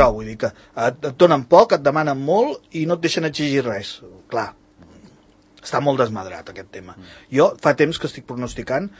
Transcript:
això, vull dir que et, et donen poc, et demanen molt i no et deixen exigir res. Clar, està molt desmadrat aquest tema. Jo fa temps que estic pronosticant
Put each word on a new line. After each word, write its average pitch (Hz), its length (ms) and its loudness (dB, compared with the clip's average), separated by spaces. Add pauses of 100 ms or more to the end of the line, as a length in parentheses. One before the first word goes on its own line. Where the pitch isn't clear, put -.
això, 113 60 2
vull 110 120 -10
dir 110 120 -12
que 117 100 -2
et, - 580 -6
et 135 120 -8
donen 160 280 6
poc, 196 280 6
et 143 100 0
demanen 147 340 0
molt 196 440 0 (100)
i 160 140 -4
no 170 80 -2
et 170 80 -4
deixen 165 240 -2
exigir 143 400 -2
res. 101 360 -8 (280)
Clar, 113 240 -6 (1080)
està - 220 -4
molt 139 180 0
desmadrat 95 480 -6
aquest 92 240 -18
tema. 92 220 -18 (360)
Jo 143 200 4 (100)
fa 147 160 4
temps 156 220 2
que 147 100 -6
estic - 160 -18
pronosticant 127 640 -6 (100)